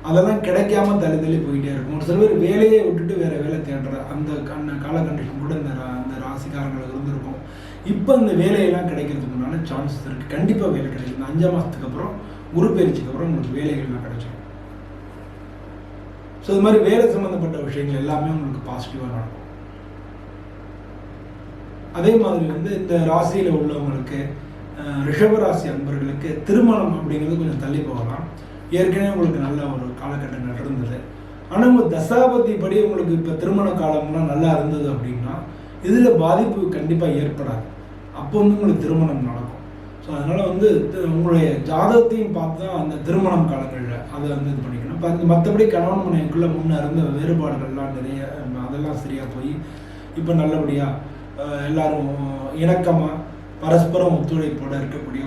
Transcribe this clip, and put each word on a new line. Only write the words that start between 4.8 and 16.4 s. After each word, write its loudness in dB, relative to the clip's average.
கண்டிஷன் -4
கூட -4
இந்த -4
ரா-, -6
இந்த -8
ராசிக்காரங்களுக்கு -8
இருந்திருக்கும். -4
இப்ப 4
இந்த 4
வேலையெல்லாம் 2
கிடைக்கிறதுக்கு -4
உண்டான -4
சான்சஸ் -4
இருக்கு. -8
கண்டிப்பா 2
வேலை 0
கிடைக்கும். -8
இந்த -8
அஞ்சாம் 2
மாசத்துக்கு -4
அப்புறம், -6
குரு 4
பெயர்ச்சிக்கு 2
அப்புறம் -2
உங்களுக்கு -2
வேலைகள்லாம் -4
கிடைச்சிடும். -10